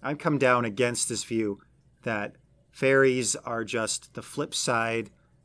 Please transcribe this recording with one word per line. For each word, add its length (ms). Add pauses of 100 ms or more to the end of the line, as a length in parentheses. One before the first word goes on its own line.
I 120
come 220
down 280
against 440
this 140
view 380 (420)
that 320 (360)
fairies 640
are 260
just 500
the 80
flip 320
side 560 (360)